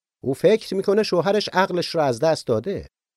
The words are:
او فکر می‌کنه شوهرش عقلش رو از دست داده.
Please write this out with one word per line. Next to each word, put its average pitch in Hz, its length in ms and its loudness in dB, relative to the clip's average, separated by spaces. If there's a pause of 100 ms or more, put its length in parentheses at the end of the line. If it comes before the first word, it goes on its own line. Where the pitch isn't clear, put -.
(220)
او 127 120 -2
فکر 196 400 2
می‌کنه 196 280 2
شوهرش 196 460 0
عقلش 180 460 -2
رو 165 60 0
از 131 180 0
دست 156 280 0
داده. 117 400 -2 (300)